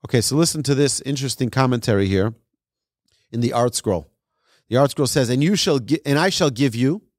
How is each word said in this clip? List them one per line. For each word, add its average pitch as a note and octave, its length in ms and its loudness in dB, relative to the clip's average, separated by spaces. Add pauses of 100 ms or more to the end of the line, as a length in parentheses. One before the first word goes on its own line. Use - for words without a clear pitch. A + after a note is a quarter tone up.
Okay, A#2+ 140 2
so B2+ 160 -2
listen D#3 280 0
to C#3+ 100 2
this C3+ 260 0
interesting C3 500 -4
commentary A#2+ 580 2
here G2 260 0 (960)
in A#2 80 -4
the A#2+ 120 0
Art A#2+ 220 0
Scroll. F2+ 360 -4 (580)
The A2 80 -2
Art C#3 140 4
Scroll C#3+ 160 -2
says, B2 220 0
"And B2+ 140 0
you F#3 140 2
shall D#3 220 0
gi-, B2+ 260 -2
and C#3+ 140 0
I F3+ 100 2
shall E3 220 0
give B2 240 -2
you," C3+ 280 -2 (160)